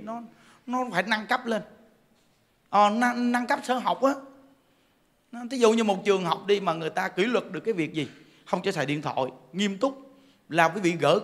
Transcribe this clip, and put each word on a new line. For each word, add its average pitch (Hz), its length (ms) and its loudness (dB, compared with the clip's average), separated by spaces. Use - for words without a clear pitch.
nó, 226 180 -10
nó 254 260 -2
phải 185 120 0
nâng 214 220 -2
cấp 254 200 -2
lên. 220 160 -2
Ờ, 208 200 6
nâng, 240 420 0
nâng 247 160 0
cấp 277 160 0
sở 254 120 0
học 208 280 -2
á. 269 100 6
Nó, 240 80 -14
thí 269 60 -4
dụ 226 160 6
như 226 100 2
một 202 220 0
trường 190 200 2
học 165 220 -2
đi 202 120 4
mà 175 140 0
người 160 160 -6
ta 185 180 -2
kỷ 185 180 0
luật 233 260 -2
được 156 80 -8
cái 220 140 -2
việc 160 200 -4
gì? 147 140 -4
Không 185 160 -2
cho 190 100 -2
xài 151 140 -2
điện 147 160 -2
thoại, 139 300 -4
nghiêm 196 240 -2
túc. 269 240 -2
Là 165 180 6
quý 180 140 -4
vị 175 100 2
gỡ 160 320 4